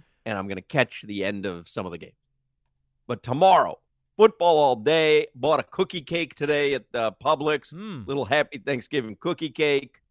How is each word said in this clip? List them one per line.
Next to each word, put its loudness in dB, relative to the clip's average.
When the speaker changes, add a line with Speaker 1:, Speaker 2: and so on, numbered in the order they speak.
Speaker 1:
and -4
I'm -6
gonna -6
catch -2
the -4
end -4
of -8
some -6
of -10
the -10
game. -18
But -8
tomorrow, 4
football 6
all 4
day. 2
Bought 0
a -6
cookie -4
cake -6
today 0
at, -4
uh, 0
Publix. -2
Speaker 2:
Mm. -12
Speaker 1:
Little -4
happy -2
Thanksgiving -6
cookie -4
cake. -2